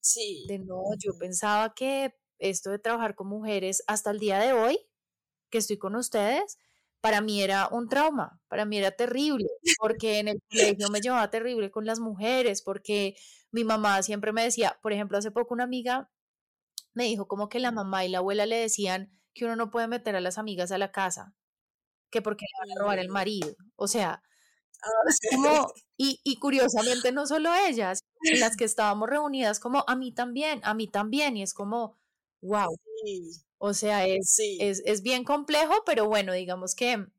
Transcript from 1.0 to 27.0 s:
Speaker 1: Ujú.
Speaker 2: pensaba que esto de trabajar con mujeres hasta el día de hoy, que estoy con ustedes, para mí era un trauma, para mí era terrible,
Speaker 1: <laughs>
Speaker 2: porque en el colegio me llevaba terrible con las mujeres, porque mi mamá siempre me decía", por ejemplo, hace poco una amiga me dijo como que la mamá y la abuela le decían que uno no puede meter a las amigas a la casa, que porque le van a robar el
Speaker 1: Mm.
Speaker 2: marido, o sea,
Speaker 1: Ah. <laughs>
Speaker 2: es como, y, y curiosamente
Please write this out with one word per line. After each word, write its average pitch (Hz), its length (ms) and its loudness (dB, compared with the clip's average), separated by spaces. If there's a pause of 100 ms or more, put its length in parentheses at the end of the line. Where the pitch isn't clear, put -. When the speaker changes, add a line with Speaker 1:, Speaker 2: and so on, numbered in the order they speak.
Speaker 1:
Ujú. 175 40 -12
Speaker 2:
pensaba 208 560 0
que 269 420 -2 (240)
esto 190 320 -4
de 202 80 -4
trabajar 226 360 -2
con 190 120 -10
mujeres 202 600 -2
hasta 214 240 -2
el 208 80 -2
día 196 200 2
de 254 140 4
hoy, 247 260 4 (720)
que 226 80 2
estoy 208 200 -2
con 196 160 -4
ustedes, 240 640 0 (440)
para 220 200 2
mí 214 220 0
era 196 260 2
un 233 200 -6
trauma, 277 600 0
para 214 160 -2
mí 208 120 -2
era 196 140 2
terrible, 240 560 0 (160)
Speaker 1:
<laughs> 330 140 4
Speaker 2:
porque 220 420 0
en 208 100 -2
el 208 80 -4 (140)
colegio 208 380 4
me 208 120 -2
llevaba 233 300 2
terrible 226 400 -2
con 214 140 -6
las 226 140 -2
mujeres, 226 640 0
porque 196 520 -2 (360)
mi 233 120 0
mamá 214 400 4
siempre 208 300 -2
me 226 100 2
decía", 233 400 2
por 214 100 0
ejemplo, 202 240 -2
hace 208 140 -2
poco 233 240 0
una 247 100 0
amiga 247 460 -4 (840)
me 247 120 0
dijo 208 220 -2
como 208 220 -4
que 247 100 -4
la 247 120 0
mamá 190 340 -2
y 180 40 -2
la 185 100 0
abuela 202 260 0
le 226 120 0
decían 202 540 -2 (220)
que - 120 -6
uno 233 100 -4
no 226 160 -4
puede 233 160 -2
meter 226 280 -4
a 185 60 0
las 180 160 -4
amigas 190 340 -4
a 190 60 -2
la 196 140 -2
casa, 190 440 -4 (760)
que 226 120 0
porque 208 220 -4
le - 140 -12 (100)
van - 80 -6
a 202 40 -2
robar 202 180 2
el 185 100 -4
Speaker 1:
Mm. - 20 -6
Speaker 2:
marido, 190 440 -2 (220)
o 202 120 -2
sea, 170 340 0 (600)
Speaker 1:
Ah. 208 60 -6 (160)
<laughs> - 40 4
Speaker 2:
es - 180 4
como, 285 460 4 (240)
y, 269 260 0
y 269 160 -2
curiosamente 247 720 2